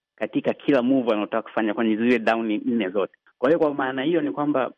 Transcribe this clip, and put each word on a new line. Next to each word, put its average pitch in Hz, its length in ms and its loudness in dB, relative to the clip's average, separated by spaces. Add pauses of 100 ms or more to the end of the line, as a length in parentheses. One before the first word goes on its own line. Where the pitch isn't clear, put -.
(160)
katika 117 380 -4
kila 135 280 0
move 123 300 2
anayotaka 107 300 -2
kufanya 110 320 -4
kwenye 113 220 0
zile 120 240 2
down 113 460 0
nne 113 240 0
zote. 95 240 -2 (240)
Kwa 123 120 0
hiyo 165 100 2
kwa 147 140 0
maana 135 300 -4
hiyo 160 180 0
ni 143 100 -4
kwamba 143 460 -2